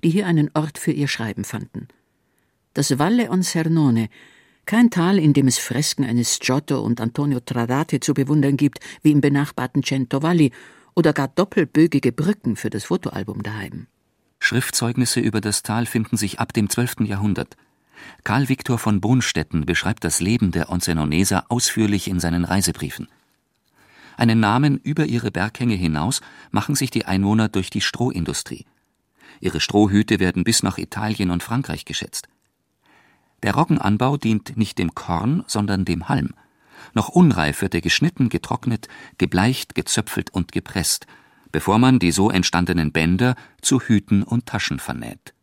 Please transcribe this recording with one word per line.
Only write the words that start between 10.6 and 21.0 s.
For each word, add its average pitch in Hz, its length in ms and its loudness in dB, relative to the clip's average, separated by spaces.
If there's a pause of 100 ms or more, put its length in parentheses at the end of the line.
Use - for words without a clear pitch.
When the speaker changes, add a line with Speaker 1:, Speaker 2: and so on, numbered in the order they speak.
Speaker 1:
oder 160 160 4
gar 139 140 0
doppelbögige 156 840 2
Brücken 151 420 -2
für 107 160 -6
das 104 140 -8
Fotoalbum - 580 -6
daheim. 104 460 -10 (500)
Speaker 2:
Schriftzeugnisse 120 800 0
über 110 220 0
das 104 240 -4
Tal 113 220 -2
finden 110 300 -2
sich 101 220 -4
ab - 140 -4
dem 104 180 0
zwölften 120 340 -2
Jahrhundert. 101 520 -2 (680)
Karl 127 260 0
Viktor 131 300 0
von 104 220 2
Bonstetten 92 680 0
beschreibt 85 380 -2
das 82 160 0
Leben 98 320 2
der 82 180 -2
Onsenoneser 85 800 0